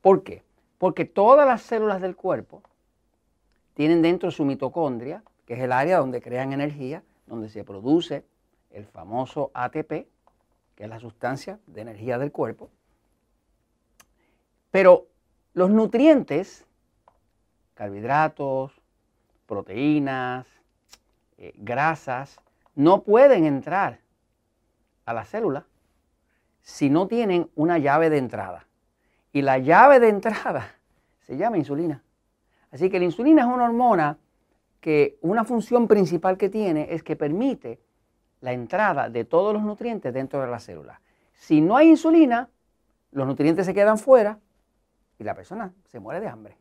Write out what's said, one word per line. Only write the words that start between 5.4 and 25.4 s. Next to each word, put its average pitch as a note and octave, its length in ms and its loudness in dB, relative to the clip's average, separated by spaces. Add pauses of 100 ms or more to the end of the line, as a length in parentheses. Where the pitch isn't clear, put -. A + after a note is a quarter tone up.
que A#2+ 80 -14
es A#2+ 60 -12
el B2+ 120 -4
área D#3 280 2
donde B2+ 240 -6
crean B2+ 300 -8
energía, C#3+ 500 -8 (240)
donde A2 220 -14
se G#2 140 -18
produce C#3 640 -4 (460)
el G#2 160 -20
famoso B2 680 -10
A B2 160 -8
T D3+ 140 -8
P, D#3 240 -12 (680)
que G#2+ 120 -20
es A2+ 40 -16
la A2+ 100 -18
sustancia C3 680 -12
de F#2+ 140 -20
energía A#2 360 -8
del C#3+ 140 -6
cuerpo. - 400 -8 (2000)
Pero F3+ 340 6 (480)
los F#3 160 2
nutrientes, A3 960 2 (1080)
carbohidratos, C3+ 1080 -4 (640)
proteínas, B2+ 1000 -4 (880)
eh, - 200 -20
grasas, C3 840 -6 (360)
no E3+ 260 4
pueden A3 440 4
entrar D3+ 540 -4 (1040)
a A#2 80 -8
la A2 120 -8
célula E3 400 -6 (960)